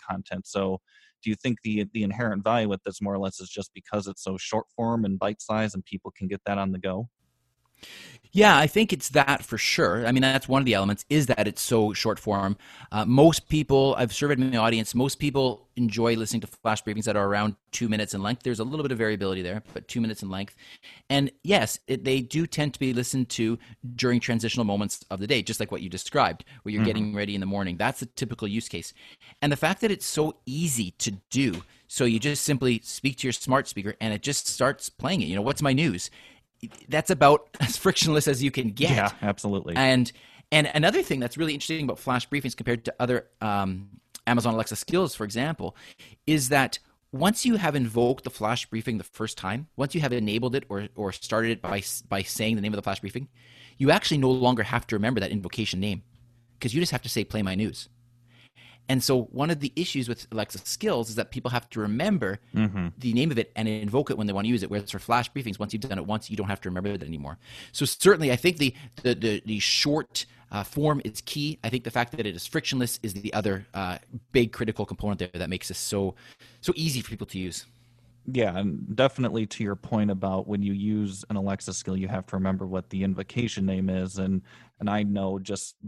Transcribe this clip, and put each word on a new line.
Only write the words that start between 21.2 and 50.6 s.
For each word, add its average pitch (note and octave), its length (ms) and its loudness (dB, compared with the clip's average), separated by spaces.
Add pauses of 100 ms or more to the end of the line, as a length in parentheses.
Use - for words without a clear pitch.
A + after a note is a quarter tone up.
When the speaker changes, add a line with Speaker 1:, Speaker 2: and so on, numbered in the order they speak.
Speaker 2:
yes, D#3+ 460 2
it, B2+ 160 -2
they C3 160 2
do D#3 260 -2
tend D3+ 280 -2
to - 60 -8
be C3 120 0
listened B2 380 -2
to A#2 280 0 (380)
during A#2+ 240 2
transitional A#2 440 0
moments G2+ 460 -2
of F#2+ 80 -6
the G2+ 80 -6
day, A#2+ 160 2
just - 160 -4
like G#2 140 -6
what - 100 -6
you F#2+ 60 -8
described, F#2 560 -2 (180)
where G#2 100 -8
you're G#2+ 100 0
Speaker 1:
Mm-hmm. A2 40 4
Speaker 2:
getting G#2+ 280 -2
ready G2+ 200 -4
in G2 60 -4
the F#2+ 60 -4
morning. G2 320 -4
That's A#2+ 240 -2
a B2 40 -10
typical A2+ 400 -8
use G#2+ 220 -4
case. - 240 -10 (480)
And D3 100 2
the C#3+ 60 0
fact E3 240 0
that A3 100 2
it's - 160 -4
so D#3 380 -2
easy B2+ 540 -2
to A2 140 -4 (180)
do, A2+ 320 0 (260)
so - 160 0
you A2+ 160 4
just C#3+ 240 -2
simply B2+ 400 2
speak - 340 -4
to - 80 -4
your A#2+ 60 -2
smart B2+ 340 0
speaker G2+ 340 -6
and A2 120 -2
it G#2 100 -4
just - 240 -2
starts - 440 -2
playing E3 320 -2
it. - 20 0
You F2 120 -2
know, G2+ 60 0
"What's C3+ 200 -2
my C3+ 100 4
news?" C3 380 0 (800)
That's D#3 180 0
about D3 460 6
<laughs> - 60 -4
as - 180 0
frictionless D#3 500 4
as C3 140 2
you C#3 80 2
can B2 180 0
get. B2+ 220 2
Speaker 1:
Yeah, G2+ 220 4 (100)
absolutely. G2+ 540 -2
Speaker 2:
And, C3 360 4 (400)
and D3 220 4
another F#3 280 4
thing C#3 160 -2
that's A#2+ 200 -6
really D#3 160 0
interesting D#3 300 -4
about B2 140 -2
flash B2+ 300 0
briefings C3+ 260 -2
compared A#2+ 300 -2
to - 160 -4
other, B2 280 0 (120)
um, G2 480 -2 (380)
Amazon A#2+ 260 2
Alexa A2 240 -2
skills, F3 380 0
for A2 100 -6
example, A#2 500 -4 (520)
is C#3+ 240 2
that C3+ 280 2 (340)
once F3 340 2
you A#3 100 4
have E3 180 2
invoked A#2+ 500 2
the B2 60 -8
flash A2 360 -2
briefing A2+ 320 -4
the E2+ 60 -8
first - 340 -8
time, A2 380 -6
once C#3 180 -2
you D#3+ 80 0
have B2+ 100 0
enabled A#2 420 0
it C#3 140 -2